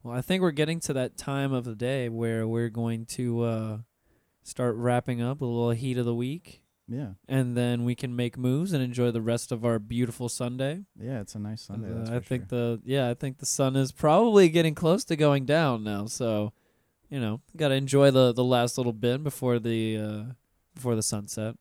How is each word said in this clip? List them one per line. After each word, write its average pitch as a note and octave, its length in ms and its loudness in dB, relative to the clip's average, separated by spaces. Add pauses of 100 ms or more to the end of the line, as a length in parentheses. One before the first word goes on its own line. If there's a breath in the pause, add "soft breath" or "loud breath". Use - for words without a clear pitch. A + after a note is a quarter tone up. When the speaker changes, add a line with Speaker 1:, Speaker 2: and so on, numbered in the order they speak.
Speaker 1:
Well, A#2+ 140 -8
I B2+ 40 0
think F#3 220 0
we're F3 100 4
getting D#3 280 -2
to - 140 -6
that B2+ 220 -2
time C#3 360 -2
of B2 120 -2
the A#2 120 -8
day B2 320 -2
where A2+ 400 -2
we're A#2 220 0
going A2+ 360 -4
to, A#2 360 -2
uh, A2 360 -2 (640)
start A#2+ 320 -2
wrapping A#2+ 480 0
up C3 180 -4
with B2+ 80 -2
a A#2 40 -2
little A#2+ 180 2
heat B2 280 -2
of A#2+ 60 0
the A#2+ 100 0
week. B2+ 480 -8 (260)
Speaker 2:
Yeah. A#2+ 220 -8 (180)
Speaker 1:
And B2+ 280 0
then A#2+ 280 0
we A#2+ 100 0
can B2 220 -6
make B2 200 -2
moves C3+ 360 0
and C#3 100 0
enjoy B2 300 0
the A2+ 100 -2
rest A#2 300 -2
of A#2 120 -6
our A#2 140 2
beautiful A#2 500 -4
Sunday. C3+ 560 -4 (140)
Speaker 2:
Yeah, A#2 220 -8
it's - 160 -12
a - 20 -8
nice G#2+ 240 -8
Sunday, A2 280 -10
Speaker 1:
Uh, A2+ 80 -6
Speaker 2:
that's A2+ 120 -6
Speaker 1:
I B2 80 -2
Speaker 2:
for - 60 -4
Speaker 1:
think B2 260 -6
Speaker 2:
sure. B2 80 -2 (200)
Speaker 1:
the, - 60 -14
yeah, B2+ 260 0
I A#2+ 40 -2
think C3 240 -8
the C3+ 80 -10
sun C3+ 300 0
is C3+ 160 0
probably G3 560 6
getting D#3+ 260 4
close E3+ 300 2
to E3+ 100 -2
going C#3+ 300 4
down C3+ 400 2
now. G#2 220 -4
So, G#2+ 460 -2 (560)
you C#3+ 120 -8
know, A2 200 -4 (160)
gotta D3 180 2
enjoy C#3 360 6
the, C3 220 6
the B2 120 0
last B2 340 2
little A#2+ 140 0
bit A#2+ 300 -2
before B2+ 380 0
the, A2 380 -2
uh, G#2+ 240 -6 (520)
before B2 220 -2
the G#2+ 60 0
sunset G#2+ 580 -6